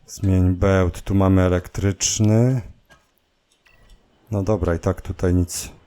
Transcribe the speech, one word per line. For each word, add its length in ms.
Zmień 480
bełt, 480
tu 120
mamy 280
elektryczny. 1160
No 120
dobra, 320
i 40
tak 240
tutaj 320
nic 340